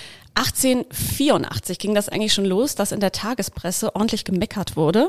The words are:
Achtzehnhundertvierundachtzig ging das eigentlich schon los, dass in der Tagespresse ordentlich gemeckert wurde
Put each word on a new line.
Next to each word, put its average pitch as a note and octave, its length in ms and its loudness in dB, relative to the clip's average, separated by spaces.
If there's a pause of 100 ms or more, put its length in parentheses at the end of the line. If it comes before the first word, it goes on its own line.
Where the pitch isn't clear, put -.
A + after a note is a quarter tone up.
(320)
Achtzehnhundertvierundachtzig - 1500 0
ging G3+ 120 0
das G#3 160 2
eigentlich G#3+ 240 0
schon G3 120 2
los, G3 320 2
dass G3+ 160 0
in G#3+ 80 -2
der F#3+ 100 2
Tagespresse - 880 -4
ordentlich G#3+ 280 0
gemeckert F#3+ 520 -2
wurde F3+ 320 4